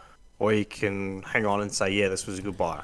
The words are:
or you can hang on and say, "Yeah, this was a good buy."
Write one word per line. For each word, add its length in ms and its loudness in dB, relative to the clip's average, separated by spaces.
or 120 4
you 140 4
can 560 -4
hang 240 0
on 160 2
and 100 -4
say, 200 0
"Yeah, 160 4
this 180 -2
was 140 -6
a 20 -8
good 160 -6
buy." 260 -2